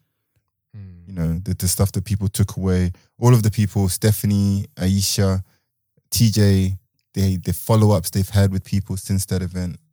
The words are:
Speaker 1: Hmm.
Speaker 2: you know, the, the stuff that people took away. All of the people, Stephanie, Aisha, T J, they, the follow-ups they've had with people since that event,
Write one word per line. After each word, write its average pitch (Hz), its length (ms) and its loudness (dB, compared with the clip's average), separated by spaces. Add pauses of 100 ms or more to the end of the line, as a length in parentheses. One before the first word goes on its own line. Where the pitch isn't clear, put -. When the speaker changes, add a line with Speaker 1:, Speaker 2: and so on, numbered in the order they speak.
(760)
Speaker 1:
Hmm. 90 320 -20
Speaker 2:
you 98 60 -18
know, 82 260 -2
the, 95 160 -4
the 90 140 -2
stuff 98 240 0
that 101 120 -4
people 101 240 -2
took - 280 -2
away. 90 340 0 (280)
All 120 140 4
of 110 120 4
the 107 60 2
people, 101 380 0
Stephanie, 101 880 0
Aisha, 95 680 0 (680)
T 117 200 2
J, 95 460 2 (360)
they, 98 240 0
the 85 160 -6
follow-ups 104 580 2
they've 95 180 -2
had 98 240 2
with 92 120 -4
people 95 320 -4
since 95 300 -4
that 92 140 -4
event, 90 380 -6 (140)